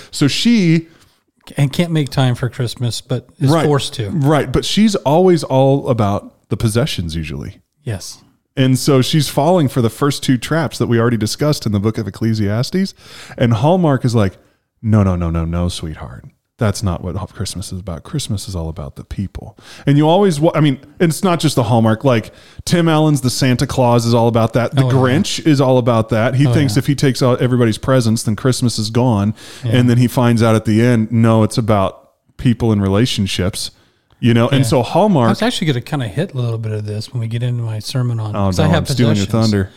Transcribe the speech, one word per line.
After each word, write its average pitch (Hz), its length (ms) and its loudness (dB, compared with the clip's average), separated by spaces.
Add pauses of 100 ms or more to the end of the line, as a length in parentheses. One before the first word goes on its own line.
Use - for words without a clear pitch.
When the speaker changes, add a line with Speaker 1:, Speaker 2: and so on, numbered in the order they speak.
(120)
Speaker 1:
So 143 180 0
she 175 580 2 (680)
Speaker 2:
And 139 160 0
can't 170 180 -2
make 151 180 0
time 127 260 0
for 127 120 -4
Christmas, 120 540 -6
but - 260 -6 (120)
is 139 100 2
Speaker 1:
Right. 156 160 2
Speaker 2:
forced 143 300 0
to. 104 160 -6
Speaker 1:
Right, 143 380 0
but 139 140 -2
she's 208 320 2
always 170 480 4
all 135 460 2
about 104 460 -2 (140)
the 110 60 -4
possessions 107 600 -2
usually. 76 420 -10 (260)
Speaker 2:
Yes. - 360 -10 (360)
Speaker 1:
And 131 240 2
so 135 220 2
she's 147 280 0
falling 160 380 2
for 127 140 -2
the 113 80 2
first - 340 -2
two 127 140 2
traps 151 400 -4
that 117 100 -2
we 117 120 2
already 120 180 2
discussed 143 480 -2
in 110 80 -2
the 104 60 0
book 110 180 -2
of 107 100 -6
Ecclesiastes. 110 840 -2 (440)
And 120 180 2
Hallmark 151 500 2
is 113 100 -2
like, 98 220 0 (440)
"No, 107 220 4
no, 95 140 0
no, 85 140 -2
no, 82 120 -2
no, 85 260 -2
sweetheart. 78 540 -12 (340)
That's 104 260 -2
not 90 180 -4
what 90 140 -8 (180)
Christmas - 380 -10
is 92 80 -10
about. 87 240 -12
Christmas - 460 -8
is 95 40 -8
all 82 140 -6
about 78 300 -12
the - 80 -16
people." - 520 -10 (280)
And 139 120 4
you 151 120 4
always, 175 320 2
wa-, - 120 2
I 160 60 0
mean, 143 180 2 (220)
and 175 100 2
it's - 140 -4
not 175 160 2
just 156 160 0
the 127 80 2
Hallmark. 110 400 2
Like, 120 300 0 (320)
Tim 170 240 2
Allen's 156 320 2
The 123 80 0
Santa 131 360 0
Claus 120 400 2
is 117 80 0
all 117 140 4
about 113 280 0
that. 123 200 -2
The 139 80 4
Speaker 2:
Oh, 127 40 0
yeah. 123 60 0
Speaker 1:
Grinch 131 540 0
is 143 140 4
all 131 160 4
about 113 320 0
that. 123 260 0
He 143 120 2
Speaker 2:
Oh, 123 60 2
Speaker 1:
thinks 104 220 2
Speaker 2:
yeah. - 40 0
Speaker 1:
if - 80 -2
he 180 80 2
takes 139 280 0
out 127 180 2
everybody's 120 360 2
presents, 113 460 0
then 107 120 -2
Christmas 127 420 -2
is 107 120 -4
gone. 110 460 0 (280)
Speaker 2:
Yeah. 117 140 -4
Speaker 1:
And 123 120 4
then 120 100 4
he 123 80 4
finds 120 360 2
out 110 120 4
at 107 100 -2
the 110 160 2
end, 120 320 2
no, 113 300 4
it's 104 140 -2
about 104 520 -2 (260)
people 117 380 0
and 101 80 2
relationships. 98 880 -2 (500)
You 120 120 2
know, 117 160 2
and 139 140 2
Speaker 2:
Yeah. - 40 -2
Speaker 1:
so 123 160 2
Hallmark 160 440 2
Speaker 2:
I - 20 2
was 202 120 0
actually 220 260 -2
gonna 123 120 0
kinda 135 300 -6
hit 143 240 -6
a 135 40 -6
little 117 200 -4
bit 110 160 -6
of 104 120 -6
this 107 280 -10
when 120 80 -4
we 113 80 -4
get 117 120 -6
into 123 220 -4
my 110 160 -6
sermon 120 400 -4
on, 107 160 -6
Speaker 1:
Oh, 98 120 0
Speaker 2:
'cause 90 120 -2
I 80 60 2
Speaker 1:
no, 80 60 2
Speaker 2:
have - 80 2
Speaker 1:
I'm 92 80 -4
stealing 117 280 2
your 98 120 0
Speaker 2:
possessions. 113 240 0
Speaker 1:
thunder. 98 260 0